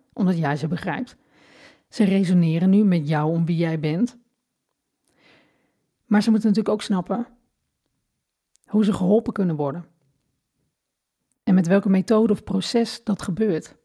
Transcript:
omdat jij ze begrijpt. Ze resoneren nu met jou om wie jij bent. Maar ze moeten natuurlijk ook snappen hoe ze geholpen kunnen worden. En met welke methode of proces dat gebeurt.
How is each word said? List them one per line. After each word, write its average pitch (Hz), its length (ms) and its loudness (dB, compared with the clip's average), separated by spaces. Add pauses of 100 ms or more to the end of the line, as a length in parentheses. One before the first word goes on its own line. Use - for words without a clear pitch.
(140)
omdat 185 240 0
jij 147 180 0
ze 151 120 -6
begrijpt. 165 480 -8 (720)
Ze - 140 0
resoneren 180 680 2
nu 202 140 4
met 175 240 2
jou 151 260 0
om 165 120 0
wie 165 120 -2
jij 160 220 -2
bent. 156 380 -2 (1900)
Maar 208 160 2
ze 220 80 0
moeten 220 200 2
natuurlijk 214 260 0
ook 208 60 -12
snappen 196 460 -4 (1400)
hoe 214 180 0
ze 208 80 0
geholpen 208 400 0
kunnen 180 220 -2
worden. 147 300 -6 (1600)
En 202 100 2
met 180 140 4
welke 196 220 2
methode 208 440 2
of - 100 -4
proces 226 600 -4
dat 202 180 -4
gebeurt. 175 640 -4